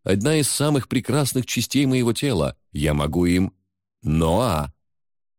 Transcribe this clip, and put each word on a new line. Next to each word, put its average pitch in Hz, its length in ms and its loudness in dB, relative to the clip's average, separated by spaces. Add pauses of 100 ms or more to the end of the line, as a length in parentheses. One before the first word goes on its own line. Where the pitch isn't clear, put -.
одна 101 340 0
из 147 120 0
самых 143 380 0
прекрасных 131 580 -2
частей 131 400 -2
моего 127 280 2
тела. 95 420 -2 (160)
Я 76 220 0
могу 78 320 0
им». 90 280 2 (500)
«Ноа!» 80 680 0 (640)